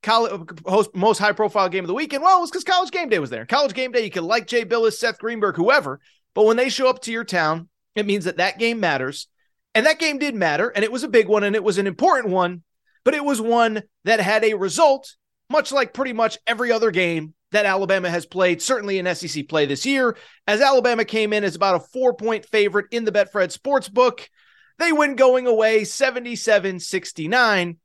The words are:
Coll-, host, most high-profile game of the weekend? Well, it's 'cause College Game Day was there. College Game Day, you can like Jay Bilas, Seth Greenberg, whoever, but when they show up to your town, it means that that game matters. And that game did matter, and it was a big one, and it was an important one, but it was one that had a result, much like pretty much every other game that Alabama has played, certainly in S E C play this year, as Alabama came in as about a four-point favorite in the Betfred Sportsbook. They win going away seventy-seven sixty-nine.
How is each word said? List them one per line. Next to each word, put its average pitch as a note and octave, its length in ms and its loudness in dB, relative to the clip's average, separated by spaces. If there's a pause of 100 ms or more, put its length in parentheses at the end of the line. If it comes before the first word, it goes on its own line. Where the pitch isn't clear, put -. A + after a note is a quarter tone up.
Coll-, G#3+ 420 0 (200)
host, G3 300 0
most G3 220 2
high-profile G#3 520 0
game F3+ 140 -4
of E3 40 -8
the F#3 80 -2
weekend? D4 260 -4
Well, F4+ 220 4
it's - 80 -8
'cause F#4 120 -8
College F4+ 280 0
Game E4+ 180 -4
Day G3+ 80 2
was C3+ 140 -4
there. A#2 160 -8
College C#4 260 0
Game B3+ 180 -6
Day, A#3+ 120 0
you G3 80 -6
can E3+ 140 -6
like A3+ 200 0
Jay A#3 180 -2
Bilas, A3+ 300 0
Seth A3+ 240 -4
Greenberg, G#3+ 380 -4
whoever, E3+ 440 0 (360)
but G#3+ 100 4
when A3+ 100 4
they B3 140 0
show C4 180 0
up B3+ 140 0
to A#3 100 -10
your A#3 120 -6
town, E3 440 -2 (280)
it G#3 100 -2
means G3+ 200 -2
that F3+ 120 -6
that F#3 220 -2
game A3+ 200 0
matters. C#3+ 480 -2 (460)
And A3+ 140 4
that D#4 100 2
game D4+ 220 -2
did C#4 160 -4
matter, F3 340 0
and G#3+ 140 -2
it A3 80 -2
was B3 120 -6
a D4+ 40 -6
big A3 200 4
one, G#3 160 2
and G3+ 120 -2
it G#3 80 -2
was G3 160 0
an G3 80 0
important A#3+ 440 0
one, F3+ 300 -2 (460)
but C#4+ 60 2
it D4 100 -2
was C#4+ 160 0
one A3+ 420 2 (220)
that A3 160 2
had G#3 240 2
a A3 120 2
result, C4+ 600 0 (340)
much D4 220 0
like C4+ 220 0
pretty C4 180 -4
much A3 340 -2
every A#3 280 0
other A3+ 180 2
game E3 420 -2 (200)
that G#3 120 2
Alabama F#3+ 440 0
has F3 160 -4
played, F3+ 360 0
certainly G3+ 380 -2
in F3+ 80 -4
S E3+ 160 -4
E E3 60 -8
C D3 140 -8
play D3+ 220 0
this C#3 200 -4
year, C4 320 0 (280)
as G#3+ 140 0
Alabama B3 460 4
came G#3+ 260 -2
in G#3+ 140 0
as F3+ 100 -4
about F#3 200 2
a - 180 -2
four-point A3+ 540 -2
favorite G#3 440 0
in A#3 140 -4
the G#3 80 -2
Betfred G3 440 0
Sportsbook. B3 680 0 (500)
They E4 140 0
win D4 240 2
going B3+ 320 4
away A3 380 2
seventy-seven A3 960 -2
sixty-nine. F#3 1040 -2